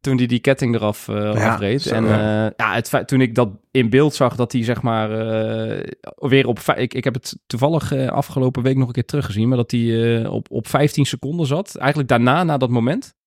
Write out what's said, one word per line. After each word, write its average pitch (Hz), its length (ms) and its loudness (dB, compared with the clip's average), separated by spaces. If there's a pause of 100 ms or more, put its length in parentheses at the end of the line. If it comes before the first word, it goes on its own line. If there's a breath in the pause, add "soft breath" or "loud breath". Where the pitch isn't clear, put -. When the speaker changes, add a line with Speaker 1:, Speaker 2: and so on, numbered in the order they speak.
Speaker 1:
toen 135 160 0
die, 123 100 2
die 120 120 2
ketting 127 360 2
eraf, 104 320 -2
eh, 104 80 -4
Speaker 2:
Ja, 107 380 0
Speaker 1:
afreed. 107 280 -2
Speaker 2:
zo, 120 140 -4
Speaker 1:
En, 113 100 0
Speaker 2:
ja. 107 400 2
Speaker 1:
eh, 107 120 -2
ja, 110 160 0
het 113 160 -2
feit, 104 180 -2
toen 131 140 2
ik 113 140 0
dat 117 140 2 (220)
in 123 180 4
beeld 139 240 4
zag, 127 220 0
dat 120 160 -2
hij, 120 120 0
zeg 117 180 -2
maar, 110 300 0
eh, 110 720 -4 (320)
weer 135 320 2
op 117 120 -2
vij-, - 180 -2
ik, 120 160 -4
ik 131 100 -4
heb 123 100 -2
het - 340 -10
toevallig, 143 440 0
eh, 131 160 0
afgelopen 127 560 -2
week 135 140 2
nog 131 100 2
een 120 60 -8
keer 123 120 -2
teruggezien, 113 420 -2
maar 127 100 2
dat 117 140 0
hij, 117 520 2
eh, 107 100 -4
op, - 180 -6
op 113 160 -6
vijftien 143 380 2
seconden 147 420 -4
zat. 156 280 -4
Eigenlijk 143 340 0
daarna, 127 340 4
na 156 140 0
dat 127 120 0
moment. 123 460 -2 (120)